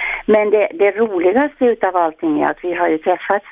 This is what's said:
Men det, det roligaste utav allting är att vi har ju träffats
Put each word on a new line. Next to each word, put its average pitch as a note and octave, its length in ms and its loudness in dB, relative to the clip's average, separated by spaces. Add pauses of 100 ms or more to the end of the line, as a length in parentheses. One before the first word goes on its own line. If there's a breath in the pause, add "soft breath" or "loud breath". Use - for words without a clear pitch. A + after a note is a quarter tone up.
(260 loud breath)
Men G#3+ 240 2
det, G#3 240 2
det G3 160 2
roligaste G#3+ 760 0
utav G#3+ 320 0
allting D#3+ 460 0
är D3 80 0
att D3 120 -8
vi F3 120 -4
har F3 140 0
ju D#3+ 100 0
träffats F#3+ 540 -2